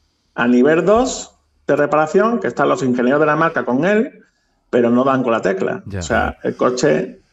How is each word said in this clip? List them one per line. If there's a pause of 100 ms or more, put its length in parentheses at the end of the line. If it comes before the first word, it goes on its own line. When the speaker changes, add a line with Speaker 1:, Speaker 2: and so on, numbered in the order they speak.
(340)
Speaker 1:
a
nivel
dos (300)
de
reparación,
que
están
los
ingenieros
de
la
marca
con
él, (500)
pero
no
dan
con
la
tecla.
Speaker 2:
Ya.
Speaker 1:
O
sea,
el
coche (120)